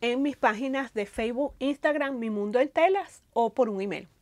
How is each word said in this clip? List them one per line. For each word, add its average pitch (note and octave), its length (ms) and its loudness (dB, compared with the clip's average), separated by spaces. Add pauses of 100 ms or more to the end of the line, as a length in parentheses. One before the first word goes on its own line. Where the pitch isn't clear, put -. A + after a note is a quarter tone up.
en A#3+ 220 0
mis C#4+ 140 0
páginas C4 580 0
de G3+ 120 -2
Facebook, A#3+ 520 -4
Instagram, C#4+ 640 0
Mi A3+ 100 -4
Mundo G#3 300 0
en D4 80 2
Telas F#4 540 2 (100)
o A#3 180 2
por A#3 180 2
un G3 120 -4
email. F3+ 280 -6 (140)